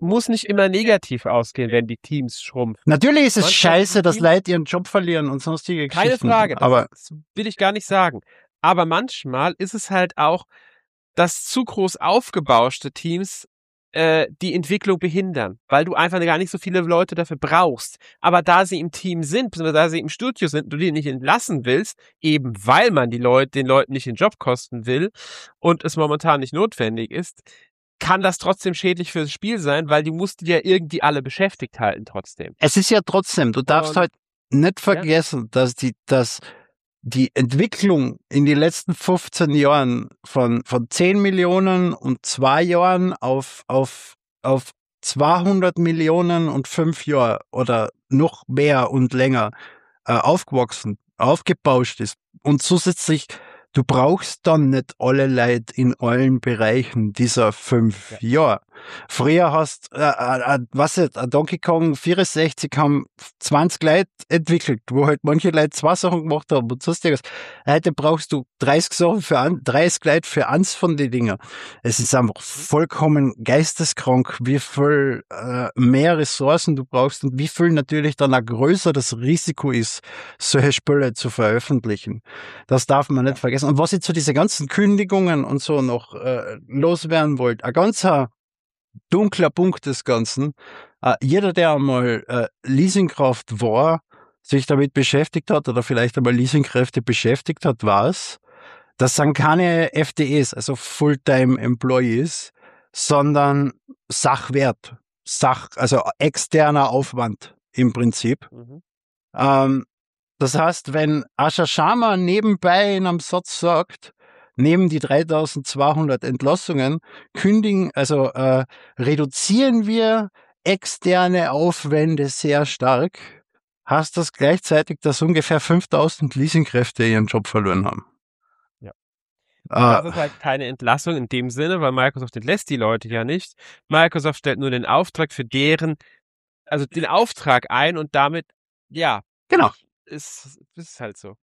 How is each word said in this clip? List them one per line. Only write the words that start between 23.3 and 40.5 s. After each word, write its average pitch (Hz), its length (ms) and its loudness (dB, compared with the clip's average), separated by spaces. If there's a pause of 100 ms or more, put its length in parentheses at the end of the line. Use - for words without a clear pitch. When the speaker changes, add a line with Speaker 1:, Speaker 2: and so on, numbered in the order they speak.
Speaker 1:
den 135 140 -2
Leuten 131 260 2
nicht 135 140 -6
den 117 100 -8
Job 208 240 0
kosten 123 460 -4
will 143 260 -2 (480)
und 170 240 0
es 160 120 -4
momentan 151 440 0
nicht 131 120 -8
notwendig 117 600 -4
ist, - 300 -10 (560)
kann 185 220 0
das 190 160 0
trotzdem 185 380 -4
schädlich 180 360 -4
fürs 151 220 -6
Spiel 214 260 -6
sein, 147 300 -2
weil 151 140 2
du 156 100 -4
musst 185 300 -8
die 165 80 -4
ja 170 120 4
irgendwie 170 400 0
alle 147 200 2
beschäftigt 135 580 -6
halten 110 240 -2
trotzdem. - 540 -14
Speaker 2:
Es - 180 2
ist 190 140 2
ja 214 100 4
trotzdem, 165 540 -2
du 135 80 -2
darfst 156 300 0
Speaker 1:
Und 156 40 -2
Speaker 2:
halt 180 160 0 (380)
nicht 156 300 2
Speaker 1:
Ja. - 20 -14
Speaker 2:
vergessen, 156 680 0
dass 127 260 0
die, 127 180 -4 (100)
dass 131 360 0 (600)
die 127 320 0
Entwicklung 139 840 0 (100)
in 143 160 2
den 143 140 4
letzten 165 340 0
fünfzehn - 600 -2
Jahren 139 580 2 (160)
von, 120 400 0